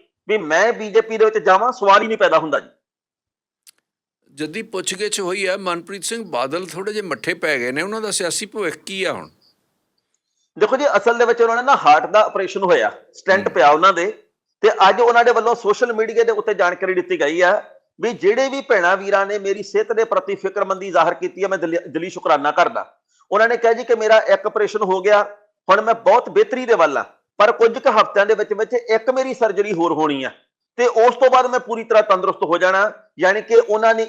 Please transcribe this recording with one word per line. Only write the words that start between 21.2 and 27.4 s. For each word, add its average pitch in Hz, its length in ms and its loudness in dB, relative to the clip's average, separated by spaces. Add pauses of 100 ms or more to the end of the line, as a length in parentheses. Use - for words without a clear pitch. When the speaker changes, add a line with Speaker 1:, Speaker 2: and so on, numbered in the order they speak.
Speaker 1:
ਹੈ, 196 60 -2
ਮੈਂ 190 100 -4
ਦਿਲੀ, 165 180 -4 (120)
ਦਿਲੀ 165 220 -8
ਸ਼ੁਕਰਾਨਾ 151 400 -2
ਕਰਦਾ। 135 480 -2 (340)
ਉਹਨਾਂ 214 160 2
ਨੇ 240 80 -2
ਕਿਹਾ 233 160 2
ਜੀ 233 120 -4
ਕਿ 240 100 0
ਮੇਰਾ 220 240 4
ਇੱਕ 196 280 0
ਆਪਰੇਸ਼ਨ 214 360 -2
ਹੋ 190 180 0
ਗਿਆ, 208 360 2 (320)
ਹੁਣ 196 120 4
ਮੈਂ 220 140 0
ਬਹੁਤ 226 340 2
ਬਿਹਤਰੀ 214 380 0
ਦੇ 233 80 2
ਵੱਲ 151 240 2
ਆ, 107 40 -2 (340)
ਪਰ 220 160 4